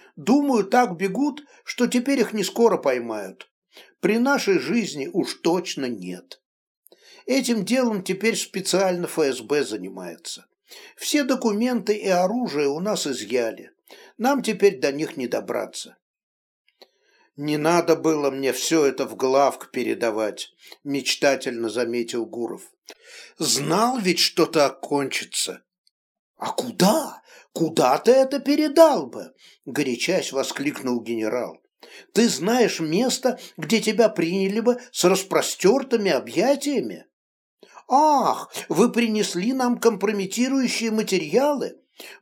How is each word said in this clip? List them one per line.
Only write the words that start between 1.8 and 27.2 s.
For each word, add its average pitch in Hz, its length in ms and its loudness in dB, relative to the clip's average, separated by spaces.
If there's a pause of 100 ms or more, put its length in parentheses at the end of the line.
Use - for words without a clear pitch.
теперь 247 320 0
их - 140 0
не 208 100 -2
скоро 220 340 2
поймают. 113 720 -4 (500)
При 208 180 2
нашей 240 420 2
жизни 151 520 -4
уж 156 240 -2
точно 170 500 -2
нет». 92 560 -10 (840)
Этим 240 400 0
делом 233 380 0
теперь 190 320 -2
специально 185 680 -2
Ф - 120 -6
С 131 240 0
Б 139 220 0
занимается. 92 800 -10 (500)
Все - 280 -2
документы 233 720 0
и 202 120 -6
оружие 185 600 0
у 143 120 -2
нас 190 280 -4
изъяли. 113 640 -4 (460)
Нам 254 240 0
теперь 202 380 2
до 143 120 0
них 147 260 -6
не 127 100 -4
добраться. 107 680 -6 (1400)
«Не 147 220 -2
надо 165 400 4
было 143 340 0
мне 131 220 -2
все 151 320 2
это 131 200 0
в 113 120 -14
главк 131 540 2
передавать», 110 800 -4 (320)
мечтательно 131 840 -2
заметил 117 560 -4
Гуров. 107 460 -10 (640)
«Знал 165 600 0
ведь, 185 220 0
что - 260 2
так 156 340 2
кончится». - 840 -4 (720)
«А - 140 -6
куда? 233 720 0 (300)